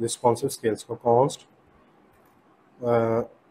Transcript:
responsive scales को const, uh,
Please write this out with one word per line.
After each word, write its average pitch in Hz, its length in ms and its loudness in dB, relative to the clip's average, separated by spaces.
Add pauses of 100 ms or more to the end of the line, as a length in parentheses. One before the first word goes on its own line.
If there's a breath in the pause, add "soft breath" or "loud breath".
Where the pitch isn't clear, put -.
responsive 117 480 0
scales 110 340 -4
को 117 120 -10 (100)
const, 123 400 2 (1300)
uh, 117 440 0 (280)